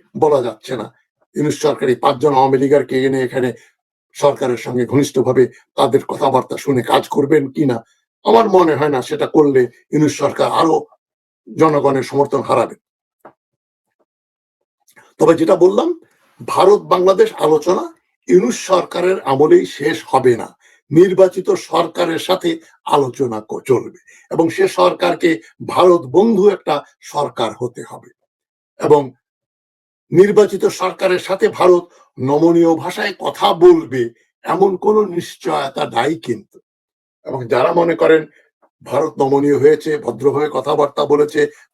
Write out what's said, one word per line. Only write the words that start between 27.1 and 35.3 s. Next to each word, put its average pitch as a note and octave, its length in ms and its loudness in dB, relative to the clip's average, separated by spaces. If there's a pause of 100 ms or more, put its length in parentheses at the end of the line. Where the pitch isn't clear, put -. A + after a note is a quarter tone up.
হতে A#2+ 300 -10
হবে - 200 -20 (680)
এবং C#3+ 320 2 (1000)
নির্বাচিত G3 540 2
সরকারের F#3 540 -4
সাথে G3 280 -2
ভারত F3+ 440 0 (280)
নমনীয় E3 560 2
ভাষায় G3 440 -6
কথা G3 340 -2
বলবে, D3+ 560 4 (340)
এমন F#3 340 0
কোনো G#3+ 280 2
নিশ্চয়তা D#3 840 -6